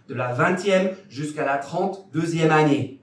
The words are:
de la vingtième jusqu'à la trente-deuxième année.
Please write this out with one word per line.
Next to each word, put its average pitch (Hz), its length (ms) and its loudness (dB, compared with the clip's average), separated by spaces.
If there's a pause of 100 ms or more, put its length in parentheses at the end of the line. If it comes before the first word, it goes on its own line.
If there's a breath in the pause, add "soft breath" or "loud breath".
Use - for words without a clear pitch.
de 135 80 -12
la 123 200 -4
vingtième 185 600 2 (140)
jusqu'à 151 380 -6
la 139 100 0
trente-deuxième 160 960 -2
année. 151 520 2